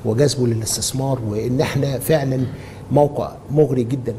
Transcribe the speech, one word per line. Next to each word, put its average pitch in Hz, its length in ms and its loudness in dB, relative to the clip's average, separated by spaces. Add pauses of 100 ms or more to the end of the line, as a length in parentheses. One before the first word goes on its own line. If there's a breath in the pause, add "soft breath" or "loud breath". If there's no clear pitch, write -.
وجذبه 123 420 2
للاستثمار، 123 720 -2 (100)
وإن 123 320 0
احنا 139 380 0
فعلا 135 460 0 (460 loud breath)
موقع 139 400 2 (200)
مغري 131 320 4
جدا، 120 340 -4